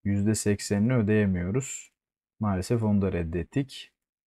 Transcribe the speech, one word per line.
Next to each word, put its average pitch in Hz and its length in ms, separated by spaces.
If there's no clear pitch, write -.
Yüzde 101 320
seksenini 104 580
ödeyemiyoruz. 104 960
Maalesef 107 440
onu 104 180
da 95 120
reddettik. 85 800